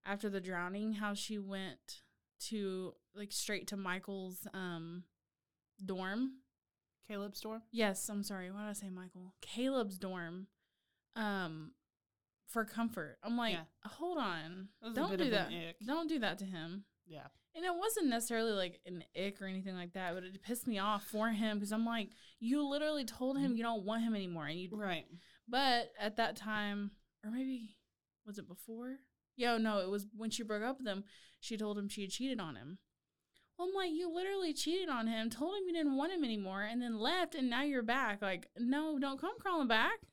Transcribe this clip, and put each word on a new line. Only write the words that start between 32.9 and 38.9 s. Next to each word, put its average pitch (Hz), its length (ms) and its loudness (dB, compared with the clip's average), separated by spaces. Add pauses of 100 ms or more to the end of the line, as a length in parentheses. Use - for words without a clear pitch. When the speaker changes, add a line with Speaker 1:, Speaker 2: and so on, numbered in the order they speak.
Speaker 1:
Well, 359 120 -2
I'm 381 60 0
like, 370 180 2
"You 339 200 0
literally 370 400 0
cheated 349 360 0
on 240 180 2
him, 226 240 2
told 294 260 0
him 392 100 0
you 349 60 0
didn't 302 240 4
want 302 160 4
him 339 120 2
anymore, 202 380 0
and 233 200 0
then 233 160 0
left, 320 360 4
and 262 140 4
now 240 140 4
you're 285 200 4
back. 226 380 4
Like, 190 380 0
no, 285 400 4